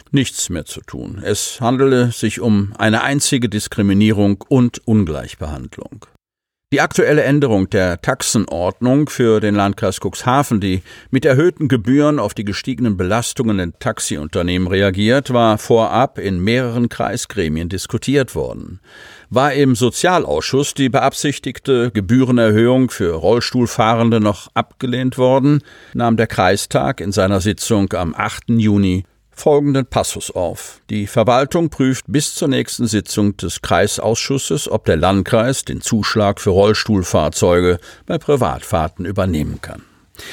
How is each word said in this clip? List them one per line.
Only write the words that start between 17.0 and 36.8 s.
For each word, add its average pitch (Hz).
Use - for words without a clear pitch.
diskutiert 127
worden. 64
War 131
im 135
Sozialausschuss 123
die 131
beabsichtigte 127
Gebührenerhöhung 120
für 85
Rollstuhlfahrende 113
noch 104
abgelehnt 123
worden, 135
nahm 117
der 113
Kreistag 110
in 95
seiner 98
Sitzung 98
am 85
achten 110
Juni 98
folgenden 143
Passus -
auf: -
„Die 104
Verwaltung 135
prüft 131
bis 139
zur 160
nächsten 123
Sitzung 104
des -
Kreisausschusses, 113
ob -
der 87
Landkreis 98
den -
Zuschlag 104
für 104
Rollstuhlfahrzeuge 90